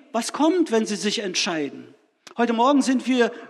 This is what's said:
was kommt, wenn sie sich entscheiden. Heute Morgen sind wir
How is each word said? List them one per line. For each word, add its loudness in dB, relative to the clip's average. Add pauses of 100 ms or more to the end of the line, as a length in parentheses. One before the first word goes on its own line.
(140)
was -4
kommt, 2
wenn 2
sie -4
sich -2
entscheiden. -4 (440)
Heute 2
Morgen 4
sind 0
wir 2 (160)